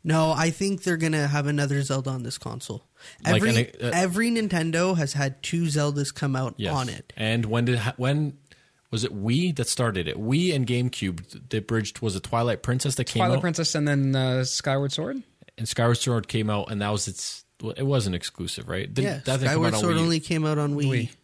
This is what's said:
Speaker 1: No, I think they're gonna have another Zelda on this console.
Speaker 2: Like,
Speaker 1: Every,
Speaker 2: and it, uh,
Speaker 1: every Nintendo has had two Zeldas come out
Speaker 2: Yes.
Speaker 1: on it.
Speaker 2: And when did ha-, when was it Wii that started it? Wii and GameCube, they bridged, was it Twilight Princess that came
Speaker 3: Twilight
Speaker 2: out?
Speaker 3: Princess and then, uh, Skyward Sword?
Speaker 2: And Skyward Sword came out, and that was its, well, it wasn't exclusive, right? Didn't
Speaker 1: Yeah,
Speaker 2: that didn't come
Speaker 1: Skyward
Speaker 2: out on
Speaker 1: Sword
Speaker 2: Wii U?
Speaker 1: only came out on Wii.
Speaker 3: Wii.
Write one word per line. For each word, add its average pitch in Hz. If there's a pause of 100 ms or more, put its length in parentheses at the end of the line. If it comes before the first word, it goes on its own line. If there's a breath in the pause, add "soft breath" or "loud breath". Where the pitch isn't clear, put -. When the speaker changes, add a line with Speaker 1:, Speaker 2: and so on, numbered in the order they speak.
Speaker 1:
No, 160
I 160
think 196
they're 175
gonna 156
have 143
another 143
Zelda 135
on 131
this 127
console. - (400 loud breath)
Speaker 2:
Like, 165
Speaker 1:
Every, 214
Speaker 2:
and 117
it, -
uh, 120
Speaker 1:
every 190
Nintendo 180
has 143
had 139
two 170
Zeldas 147
come 139
out 131
Speaker 2:
Yes. 151
Speaker 1:
on 127
it. -
Speaker 2:
And 110
when 117
did 123
ha-, 120
when 139 (520 soft breath)
was 113
it -
Wii 131
that 120
started 98
it? -
Wii 147
and 127
GameCube, 117
they 110
bridged, 107
was 101
it 90
Twilight 117
Princess 131
that 127
came -
Speaker 3:
Twilight -
Speaker 2:
out? -
Speaker 3:
Princess 165
and 147
then, 139
uh, 131
Skyward 135
Sword? 240 (360)
Speaker 2:
And 110
Skyward 117
Sword 117
came 110
out, 104
and 104
that 104
was 101
its, - (180)
well, 110
it 135
wasn't 117
exclusive, -
right? 95
Didn't 135
Speaker 1:
Yeah, 196 (120)
Speaker 2:
that 131
didn't -
come 131
Speaker 1:
Skyward 160
Speaker 2:
out -
on -
Speaker 1:
Sword 170
Speaker 2:
Wii 160
U? 165
Speaker 1:
only 165
came 160
out 151
on 147
Wii. 143
Speaker 3:
Wii. 120 (140)